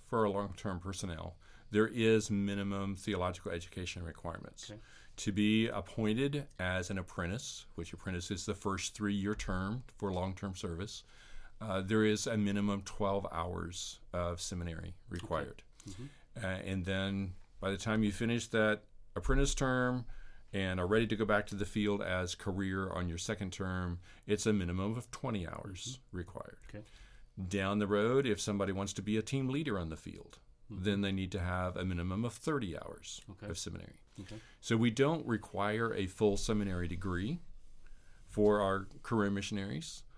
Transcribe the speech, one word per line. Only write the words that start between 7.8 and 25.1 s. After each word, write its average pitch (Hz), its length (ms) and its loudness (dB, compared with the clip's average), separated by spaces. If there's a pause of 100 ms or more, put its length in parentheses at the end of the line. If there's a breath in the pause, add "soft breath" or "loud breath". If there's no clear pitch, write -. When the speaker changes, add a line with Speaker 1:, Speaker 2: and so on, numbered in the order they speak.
Speaker 1:
apprentice 90 360 -4
is 95 140 -4
the 104 100 -2
first 95 400 -2
three-year 101 400 0
term 98 500 -2 (120)
for 98 160 -2
long-term 95 420 -2
service, 90 480 -6 (600 loud breath)
uh, 98 180 0
there 110 240 6
is 107 240 4
a 117 80 2
minimum 101 460 2
twelve 98 500 0
hours 87 680 -4 (140)
of 87 280 -2
seminary 85 540 -6 (140)
required. 85 540 -4 (260 loud breath)
Speaker 2:
Okay. 92 80 -10 (400 loud breath)
Mm-hmm. 113 80 -4
Speaker 1:
Uh, 95 40 -2 (220)
and 95 140 0
then 98 480 0 (280)
by 95 120 0
the 98 40 -2
time 110 280 2
you 104 80 4
finish 117 360 0
that 107 360 4 (320)
apprentice 135 400 4
term 127 480 2 (480 soft breath)
and 92 260 0
are 90 80 2
ready 110 220 6
to 107 80 0
go 110 80 2
back 104 240 4
to 104 80 -6
the 98 80 0
field 104 360 2
as 92 360 -2
career 95 560 -2
on 90 160 -2
your 85 100 -4
second 101 340 -4
term, 92 460 -2 (280 loud breath)
it's 104 200 2
a 110 60 6
minimum 95 440 0
of 123 140 -8